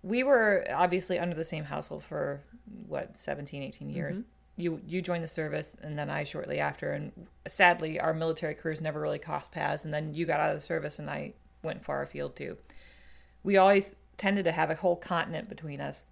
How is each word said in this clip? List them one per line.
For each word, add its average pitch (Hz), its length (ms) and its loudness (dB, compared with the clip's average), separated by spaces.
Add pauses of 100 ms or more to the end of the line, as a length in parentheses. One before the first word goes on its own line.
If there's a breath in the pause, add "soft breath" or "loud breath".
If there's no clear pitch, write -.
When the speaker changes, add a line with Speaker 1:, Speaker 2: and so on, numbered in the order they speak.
Speaker 1:
we 233 200 2
were 226 500 6
obviously 180 460 2
under 175 160 0
the 160 100 -2
same 156 200 -6
household 147 400 -8
for, 143 380 -4 (440)
what, - 300 -6
seventeen, 143 460 -6
eighteen 143 280 -10
years. 165 300 -4
Speaker 2:
Mm-hmm. 240 80 -10 (320)
Speaker 1:
You, 165 260 -2
you 175 160 -2
joined 170 200 -2
the 160 60 -6
service, 151 540 -4
and 151 140 -6
then 147 140 -4
I 147 140 -2
shortly 147 340 -4
after. 147 340 -2
And 147 200 -6 (340)
sadly, 170 540 6
our 160 120 2
military 160 420 0
careers 156 260 -4
never 151 200 -2
really 151 200 -2
crossed 147 320 -6
paths. 147 320 -2
And 151 100 -4
then 151 200 -4
you 165 120 -2
got 156 140 2
out 156 100 2
of 151 60 0
the 151 40 -6
service, 151 380 -4
and 147 100 -8
I 147 260 -6 (280)
went - 220 -6
far 139 180 -4
afield, 143 320 -6
too. 147 220 -8 (880 loud breath)
We 196 120 6
always 196 380 8 (220)
tended 196 300 2
to 160 60 4
have 156 180 2
a 160 40 2
whole 175 220 2
continent 165 520 -2
between 143 320 -10
us. 143 320 -8